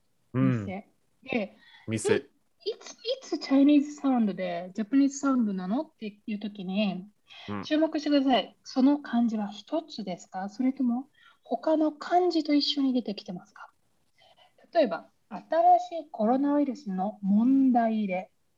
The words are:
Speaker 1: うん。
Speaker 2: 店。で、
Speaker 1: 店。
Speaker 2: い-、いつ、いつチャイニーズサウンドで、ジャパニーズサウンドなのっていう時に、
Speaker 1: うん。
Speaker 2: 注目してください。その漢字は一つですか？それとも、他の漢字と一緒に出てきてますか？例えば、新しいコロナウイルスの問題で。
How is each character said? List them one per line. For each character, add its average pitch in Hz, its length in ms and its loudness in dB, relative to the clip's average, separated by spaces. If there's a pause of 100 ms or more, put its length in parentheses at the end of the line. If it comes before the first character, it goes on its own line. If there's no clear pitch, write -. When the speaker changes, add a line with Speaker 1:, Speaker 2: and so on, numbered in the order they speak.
(340)
Speaker 1:
う 123 60 0
ん。 127 260 0
Speaker 2:
店。 95 240 -10 (340)
で、 247 340 -6 (300)
Speaker 1:
店。 113 280 -2
Speaker 2:
い-、 - 20 2 (520)
い 466 100 -4
つ、 - 120 -20
い - 60 -20 (240)
つ - 180 -6
チ - 120 -8
ャ 269 100 6
イ 277 40 6
ニ 294 120 6
ー 277 60 4
ズ - 120 -10
サ 277 140 -4
ウ 254 100 2
ン 226 60 2
ド 190 80 -2
で、 180 400 -8
ジ 220 80 -6
ャ 214 40 -6
パ 269 120 0
ニ 277 80 6
ー 269 40 2
ズ 277 100 -10
サ 277 100 -2
ウ 262 80 2
ン 240 80 2
ド 202 80 -2
な 185 140 -6
の 254 160 -2
っ - 140 -20
て 208 280 -12
い 220 80 -6
う 202 60 -6
時 202 260 -10
に、 190 400 -2 (440)
Speaker 1:
う 202 80 -6
ん。 190 60 -8
Speaker 2:
注 302 140 -2
目 311 220 0
し 294 40 -6
て 302 60 -2
く 294 120 4
だ - 20 2
さ 262 160 2
い。 - 240 -8
そ - 180 -4
の 285 180 4
漢 240 280 0
字 220 100 -2
は 208 120 -4
一 320 340 -8
つ 240 200 -12
で 180 140 -8
す - 120 -20
か？ 190 200 -8
そ 247 140 -6
れ 262 100 0
と 269 100 -6
も、 247 260 -2 (340)
他 - 340 -2
の 311 140 0
漢 359 380 0
字 330 140 0
と 294 100 -2
一 285 80 4
緒 - 200 -2
に 262 120 2
出 247 100 0
て 208 100 -6
き 208 100 -16
て 190 100 -10
ま 180 120 -12
す - 80 -20
か？ - 160 -20 (1040)
例 330 100 6
え 247 40 2
ば、 165 200 -8 (220)
新 339 500 4
し 349 260 -8
い 302 60 -20
コ 214 160 0
ロ 262 120 4
ナ 285 160 0
ウ 294 60 4
イ 285 40 2
ル 247 100 -2
ス 196 160 -10
の 196 300 -4
問 247 500 4
題 226 360 2
で。 185 240 -6 (260)